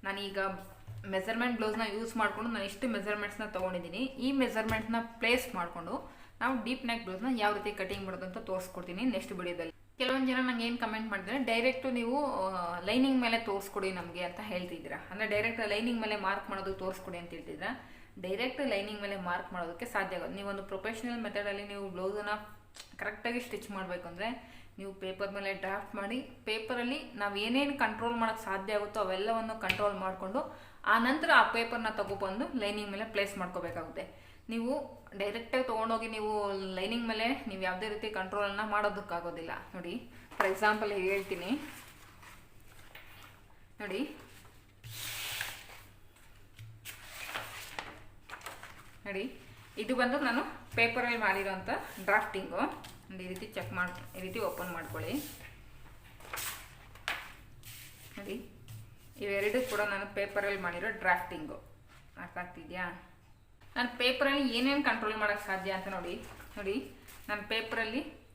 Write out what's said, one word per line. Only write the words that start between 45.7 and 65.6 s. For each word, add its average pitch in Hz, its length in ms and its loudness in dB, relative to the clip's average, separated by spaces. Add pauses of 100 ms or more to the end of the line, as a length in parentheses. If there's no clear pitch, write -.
ನೋಡಿ, 202 340 -4 (380)
ಇದು 247 180 2
ಬಂದು 247 240 6
ನಾನು 262 560 0
ಪೇಪರಲ್ಲಿ 233 420 4
ಮಾಡಿರೋಂಥ 190 500 2 (360)
ಡ್ರಾಫ್ಟಿಂಗು. 202 840 2 (220)
ಒಂದು 185 120 -10
ಈ 180 60 -8
ರೀತಿ 185 180 -6
ಚೆಕ್ - 260 -6
ಮಾಡಿ, 180 460 -2
ಈ 185 40 -6
ರೀತಿ 190 160 -4
ಓಪನ್ 180 340 -2
ಮಾಡ್ಕೊಳ್ಳಿ. 165 400 -4 (3000)
ನೋಡಿ, 202 320 -8 (680)
ಇವೆರಡು 208 540 2
ಕೂಡ 208 100 2
ನಾನು 202 340 0
ಪೇಪರಲ್ಲಿ 202 460 2
ಮಾಡಿರೋ 180 300 -2
ಡ್ರಾಫ್ಟಿಂಗು. - 640 2 (640)
ಅರ್ಥ 180 200 -8
ಆಗ್ತಿದ್ಯಾ? 180 640 -8 (720)
ನಾನು 240 220 0
ಪೇಪರಲ್ಲಿ 262 600 6
ಏನೇನು 277 240 6
ಕಂಟ್ರೋಲ್ 226 340 4
ಮಾಡೋಕ್ಕೆ 208 300 4
ಸಾಧ್ಯ 190 260 0